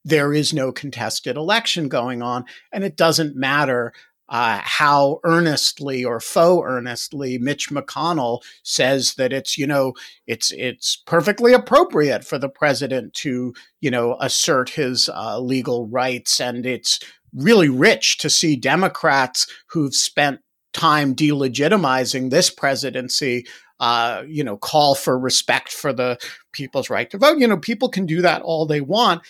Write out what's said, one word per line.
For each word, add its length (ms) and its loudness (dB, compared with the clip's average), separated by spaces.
There 280 2
is 200 0
no 180 -2
contested 680 -8
election 520 -2
going 340 -4
on, 220 -4
and 140 -6
it 120 -6
doesn't 380 2
matter, 580 0
uh, 340 0
how 640 2
earnestly 800 0
or 160 -4
faux 480 4
earnestly 680 -6
Mitch 320 -4
McConnell 720 -4
says 520 0
that 180 -2
it's, 240 -4
you 100 -4
know, 280 0
it's, 260 -4
it's 440 -6
perfectly 580 2
appropriate 720 2
for 140 -8
the 100 -4
president 680 -2
to, 400 -6
you 100 0
know, 300 0
assert 500 0
his, 380 -2
uh, 320 -6
legal 460 -2
rights, 540 -2
and 260 -6
it's 340 -2
really 360 6
rich 500 2
to 120 -2
see 260 2
Democrats 920 0
who've 260 -2
spent 460 0
time 420 2
delegitimizing 1160 0
this 200 2
presidency, 960 -4
uh, 460 0
you 180 -6
know, 120 -6
call 380 4
for 240 0
respect 540 -2
for 200 -4
the 260 -2
people's 380 -6
right 200 -2
to 80 -10
vote. 200 6
You 80 4
know, 120 2
people 300 -4
can 180 -4
do 160 0
that 200 2
all 240 -2
they 140 0
want. 500 0